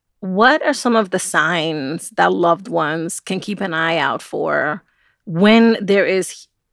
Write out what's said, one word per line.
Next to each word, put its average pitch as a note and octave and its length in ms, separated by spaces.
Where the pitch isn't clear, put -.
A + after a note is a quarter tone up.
What A3 440
are D4+ 80
some A#3+ 220
of G#3 140
the F#3 100
signs D#3 920
that F3 200
loved F3 380
ones D#3+ 500
can F#3+ 200
keep G#3 200
an F#3+ 140
eye E3 240
out C3+ 240
for D3+ 600
when A3 600
there G3 200
is F#3 420